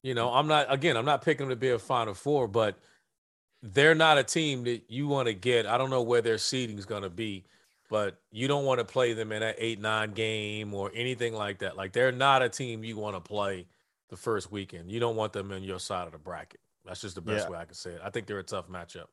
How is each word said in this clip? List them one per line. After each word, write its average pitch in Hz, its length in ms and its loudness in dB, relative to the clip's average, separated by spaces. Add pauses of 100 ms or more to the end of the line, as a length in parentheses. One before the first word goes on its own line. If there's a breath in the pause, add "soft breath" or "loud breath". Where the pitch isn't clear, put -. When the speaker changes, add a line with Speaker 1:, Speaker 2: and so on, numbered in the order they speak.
Speaker 1:
You 131 100 -4
know, 117 180 2
I'm 139 160 4
not, 147 240 6
again, 139 240 2
I'm 117 100 2
not 147 180 2
picking 139 240 0
them 127 80 -2
to 113 40 -12
be 127 120 0
a 117 80 2
Final 117 340 0
Four, 139 340 0
but 104 300 2 (840 soft breath)
they're 139 340 6
not 156 220 8
a 135 60 6
team 143 400 0
that 120 260 -2
you 135 180 -4
wanna 131 260 2
get. 117 320 2
I 113 120 2
don't 131 120 2
know 127 140 2
where 120 180 4
their 113 160 2
seeding's 107 480 -4
gonna 101 240 -6
be, 98 360 -8 (440 soft breath)
but 101 260 0 (160)
you 117 160 -4
don't 143 160 2
wanna 127 220 2
play 123 280 2
them 110 180 -4
in 107 120 -2
an 110 140 -2
eight 113 240 -4
nine 107 320 -2
game 107 600 -4
or 98 200 -6
anything 120 400 -4
like 101 260 -6
that. 98 160 -6
Like, 95 180 -8
they're 127 180 4
not 131 300 4
a 123 60 2
team 113 360 -6
you 113 120 -8
wanna 104 240 -6
play 98 480 -4 (420)
the - 80 -16
first 98 340 -4
weekend. 92 400 -10
You 117 80 -4
don't 117 160 0
want 107 180 -2
them 98 180 -6
in 95 120 -10
your 95 160 -8
side 90 260 -6
of 80 80 -16
the 78 60 -18
bracket. 85 420 -14 (240)
That's 92 160 -12
just 95 140 -10
the 92 60 -10
best 104 260 -2
Speaker 2:
Yeah. 92 60 -8
Speaker 1:
way 82 60 -8
I 85 60 -10
can - 80 -20
say - 180 -12
it. 82 120 -14
I 101 60 -8
think 104 180 -6
they're 104 120 -6
a 95 40 -10
tough 90 260 -8
matchup. 87 440 -14